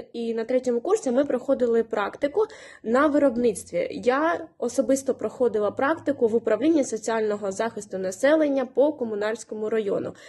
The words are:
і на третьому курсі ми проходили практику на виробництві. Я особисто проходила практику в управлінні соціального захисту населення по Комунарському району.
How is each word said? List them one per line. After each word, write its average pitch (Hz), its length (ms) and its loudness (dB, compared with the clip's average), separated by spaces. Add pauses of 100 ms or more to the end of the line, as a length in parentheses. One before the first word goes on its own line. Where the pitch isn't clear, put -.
(120)
і 233 220 -4
на 226 100 -4
третьому 254 360 0
курсі 359 300 0
ми 262 140 2
проходили 240 580 0
практику 226 640 -2 (380)
на 254 240 2
виробництві. 240 840 0 (160)
Я 320 420 0 (120)
особисто 269 560 0
проходила 208 560 -2
практику 277 580 0
в 214 60 0
управлінні 233 500 2
соціального 214 680 -2
захисту 202 460 -6
населення 269 680 2
по 285 260 4
Комунарському 214 800 -6
району. 208 440 -2 (140)